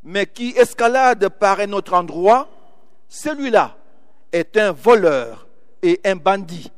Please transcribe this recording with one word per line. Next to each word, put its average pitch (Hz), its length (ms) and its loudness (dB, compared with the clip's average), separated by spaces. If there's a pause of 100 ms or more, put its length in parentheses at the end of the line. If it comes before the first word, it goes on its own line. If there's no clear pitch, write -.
mais 190 220 -4
qui 240 320 -10
escalade 240 720 2
par 196 320 0
un 202 140 -4
autre 196 180 -6
endroit, 180 560 2 (580)
celui-là 254 680 -2 (560)
est 170 240 -2
un 208 160 2
voleur 143 720 2 (360)
et 180 240 2
un 190 100 0
bandit. 175 600 -4